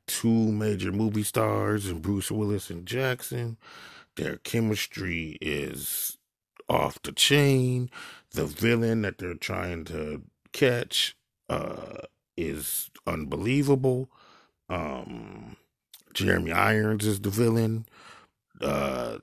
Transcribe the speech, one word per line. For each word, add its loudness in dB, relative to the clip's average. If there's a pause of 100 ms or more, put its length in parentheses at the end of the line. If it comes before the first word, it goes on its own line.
two 4
major 0
movie 2
stars 0
in -4
Bruce -2
Willis -2
and -10
Jackson. -4 (580)
Their -4
chemistry -2
is -4 (520)
off 2
the -8
chain. 4 (420)
The -2
villain 2
that -4
they're -8
trying -6
to -6 (300)
catch, 2 (340)
uh, -6 (340)
is -6 (160)
unbelievable. 2 (600)
Um, -8 (560)
Jeremy 2
Irons 2
is 2
the 0
villain. 2 (720)
Uh, -2